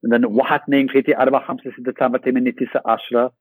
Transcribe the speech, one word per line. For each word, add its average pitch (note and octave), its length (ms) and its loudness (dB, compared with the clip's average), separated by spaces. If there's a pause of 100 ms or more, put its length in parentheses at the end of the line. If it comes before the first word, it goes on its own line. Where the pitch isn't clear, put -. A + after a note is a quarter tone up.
And A#2+ 100 0
then, A#2+ 100 4
Wahat, B2+ 460 0
nain, C#3 200 2
kriti, C3+ 300 2
arba, C3 220 2
hamsa, C3 380 -10
siddha, B2 180 -8
tama, B2+ 220 0
teme, B2+ 240 0
niti, B2+ 300 -2
sa, C3+ 140 -2
ashra. A#2+ 440 0 (100)